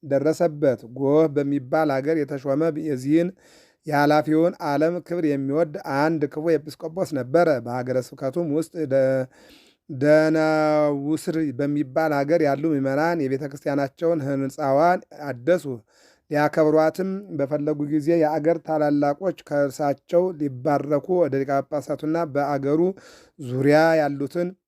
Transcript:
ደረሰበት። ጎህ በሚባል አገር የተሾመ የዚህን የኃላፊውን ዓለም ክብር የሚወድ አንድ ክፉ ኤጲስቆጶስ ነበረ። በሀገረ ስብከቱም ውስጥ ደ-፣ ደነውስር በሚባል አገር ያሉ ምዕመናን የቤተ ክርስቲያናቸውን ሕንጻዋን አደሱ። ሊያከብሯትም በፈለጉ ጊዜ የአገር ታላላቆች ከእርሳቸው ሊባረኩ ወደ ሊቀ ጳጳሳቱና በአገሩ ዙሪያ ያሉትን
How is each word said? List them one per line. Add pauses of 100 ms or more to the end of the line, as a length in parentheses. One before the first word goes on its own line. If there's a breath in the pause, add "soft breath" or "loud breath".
ደረሰበት። (120)
ጎህ
በሚባል
አገር
የተሾመ (200)
የዚህን (580 soft breath)
የኃላፊውን
ዓለም
ክብር
የሚወድ (200)
አንድ
ክፉ
ኤጲስቆጶስ
ነበረ። (120)
በሀገረ
ስብከቱም
ውስጥ (140)
ደ-፣ (920 soft breath)
ደነውስር (160)
በሚባል
አገር
ያሉ
ምዕመናን
የቤተ
ክርስቲያናቸውን
ሕንጻዋን (240)
አደሱ። (680 soft breath)
ሊያከብሯትም (240)
በፈለጉ
ጊዜ
የአገር
ታላላቆች
ከእርሳቸው (120)
ሊባረኩ (100)
ወደ
ሊቀ
ጳጳሳቱና (120)
በአገሩ (600 loud breath)
ዙሪያ (140)
ያሉትን (180)